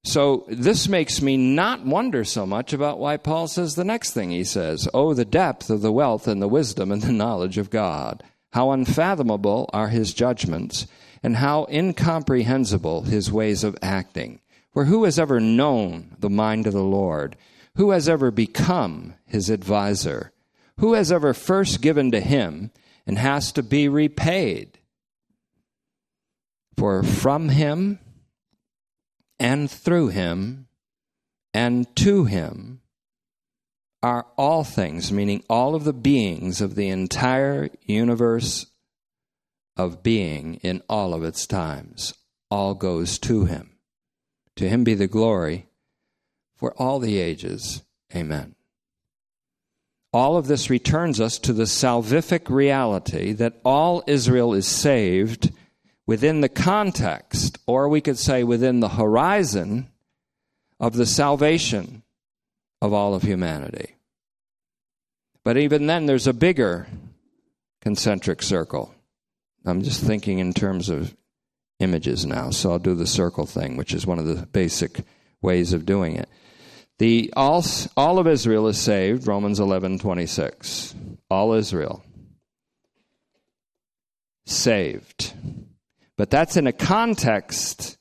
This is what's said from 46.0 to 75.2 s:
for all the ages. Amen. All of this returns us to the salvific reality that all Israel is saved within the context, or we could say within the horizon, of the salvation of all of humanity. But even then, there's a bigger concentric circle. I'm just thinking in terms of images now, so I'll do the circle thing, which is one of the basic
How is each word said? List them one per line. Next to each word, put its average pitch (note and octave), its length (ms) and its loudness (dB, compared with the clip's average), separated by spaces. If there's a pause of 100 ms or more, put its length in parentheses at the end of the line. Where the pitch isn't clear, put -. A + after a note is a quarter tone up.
for B2 200 -6
all C3 240 -2
the G#2+ 200 0
ages. E2 640 -6 (340)
Amen. D2+ 420 -6 (1600)
All C3+ 240 4
of C#3 120 0
this C#3+ 200 0
returns D3+ 500 2
us A2+ 200 0
to B2 160 0
the A2 80 2
salvific B2 880 2
reality A#2 840 0
that A2+ 320 -2
all D#3+ 420 2
Israel B2 460 2
is G2 140 2
saved A2 840 2 (560)
within C#3+ 340 2
the C#3 80 4
context, - 1080 -2 (100)
or C3 220 2
we D3+ 120 4
could C#3 180 -2
say B2+ 240 2
within A#2+ 380 2
the G#2+ 100 4
horizon, A2+ 960 2 (920)
of A2+ 140 -2
the A#2+ 120 2
salvation C#3+ 960 0 (800)
of G#2 100 0
all G2+ 220 2
of F#2 80 -2
humanity. F2 720 -4 (1500)
But A#2 120 2
even D3 300 2
then, D#3+ 200 0
there's C3 200 2
a C3 60 4
bigger A#2+ 560 2 (920)
concentric G2+ 640 -2
circle. D#2+ 520 -4 (720)
I'm F2+ 180 0
just - 200 -4
thinking G#2 360 0
in F2+ 160 -2
terms F#2+ 340 -2
of D#2 260 -4 (640)
images E2 440 -2
now, - 260 -6
so F#2 220 -2
I'll F2 60 0
do F#2 160 0
the E2+ 120 -2
circle F2 400 -2
thing, C2+ 300 -6
which - 160 -6
is E2+ 140 -4
one F2 120 -2
of D#2+ 60 -4
the E2 220 -4
basic - 580 -2 (380)